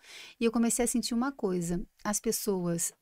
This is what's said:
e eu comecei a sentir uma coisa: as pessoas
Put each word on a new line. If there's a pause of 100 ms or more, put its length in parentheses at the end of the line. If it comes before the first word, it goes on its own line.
(400)
e
eu
comecei
a
sentir
uma
coisa: (180)
as
pessoas